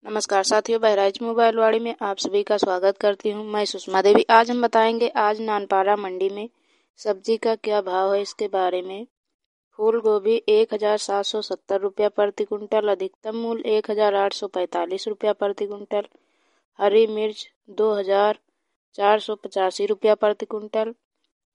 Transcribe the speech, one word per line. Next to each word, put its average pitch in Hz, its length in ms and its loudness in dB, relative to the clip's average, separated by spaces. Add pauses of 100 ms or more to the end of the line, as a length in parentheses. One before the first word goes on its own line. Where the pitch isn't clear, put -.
नमस्कार 214 380 -2
साथियों, 226 380 0
बहराइच 202 400 2
मोबाइल 226 360 2
वाड़ी 220 220 2
में 233 220 -6
आप 202 160 -4
सभी 196 260 -2
का 208 140 0
स्वागत 190 400 0
करती 208 340 0
हूँ। 208 140 -8
मैं 208 200 -4
सुषमा 190 360 -2
देवी। 208 300 6
आज 233 200 6
हम 247 100 0
बताएंगे 226 460 2 (100)
आज 214 240 0
नानपारा 202 540 0
मंडी 190 340 -4
में 208 180 -10 (520)
सब्जी 214 380 -2
का 226 200 -2
क्या 208 240 -2
भाव 190 320 0
है, 202 80 2
इसके 202 260 -6
बारे 185 340 -2
में। 190 240 -12 (760)
फूल 220 220 2
गोभी 214 340 2 (140)
एक 220 240 4
हजार 208 260 0
सात 202 260 -4
सौ 214 160 -6
सत्तर 196 400 -4
रुपया 202 300 0
प्रति 208 340 -2
कुंटल, 208 420 -2
अधिकतम 196 500 -4
मूल्य 226 400 -2
एक 214 140 -4
हजार 208 240 2
आठ 196 180 0
सौ 208 160 -10
पैंतालीस 180 580 -6
रुपया 214 280 -2
प्रति 202 320 -4
कुंटल। 208 400 -6 (720)
हरी 208 300 4
मिर्च 214 380 -6 (240)
दो 214 220 0
हजार 202 460 2 (560)
चार 208 240 4
सौ 208 180 -8
पचासी 196 500 -4
रुपया 214 280 2
प्रति 208 300 -2
कुंटल, 220 500 -6 (600)